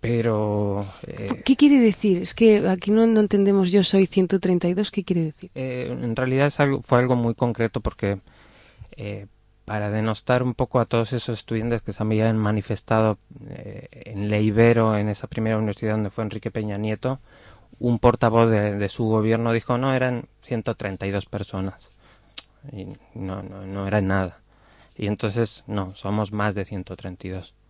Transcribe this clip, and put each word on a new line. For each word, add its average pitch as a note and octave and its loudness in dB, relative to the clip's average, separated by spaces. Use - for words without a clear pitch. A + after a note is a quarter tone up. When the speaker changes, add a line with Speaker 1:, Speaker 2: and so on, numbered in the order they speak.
Speaker 1:
pero, G#2+ -2
eh, - -8
Speaker 2:
¿Qué C4+ 4
quiere C#4+ 6
decir? G3+ 2
Es F3+ -10
que G#3+ 6
aquí F#3+ 0
no, A3+ 6
no A3 4
entendemos G3 4
"yo G3+ 6
soy G3 4
ciento F#3 2
treinta F3 2
y F3+ 0
dos", G3+ -2
¿qué G3 -4
quiere E3+ 0
decir? D#3 -10
Speaker 1:
Eh, B2+ -6
en A#2+ -4
realidad C3 2
es D3 -2
algo, C#3 2
fue B2 4
algo B2 2
muy A#2 0
concreto A#2 -2
porque, G2 -4
eh, G2+ -10
para G#2 -4
denostar A2 0
un B2 -2
poco C3 0
a A#2 4
todos A#2 -2
esos A#2 -6
estudiantes A2+ -4
que G#2 -8
se - -6
habían A2 2
manifestado, G#2+ 0
eh, - -16
en G#2 -8
la G#2 2
Ibero, A2 4
en G#2 0
esa - -6
primera A2 -2
universidad G#2+ -2
donde G#2+ -2
fue - -6
Enrique G#2+ -8
Peña G#2 -6
Nieto, G#2+ -4
un A#2+ 0
portavoz A#2 4
de, G#2 2
de G2+ -2
su - -4
gobierno A2+ 2
dijo, A#2+ -2
"No, C3 0
eran B2+ -2
ciento A2+ -6
treinta G2 -8
y - -2
dos G2 -4
personas". - -8
Y G2 -12
no, F#2+ -10
no, F#2+ -14
no G2 -6
era G#2 2
nada. F#2+ -2
Y A2 -6
entonces, G#2+ -4
no, F#2+ -6
somos G2+ -4
más G#2 -2
de G2 -4
ciento F#2 -10
treinta F#2 -14
y F#2 -8
dos. F#2 -12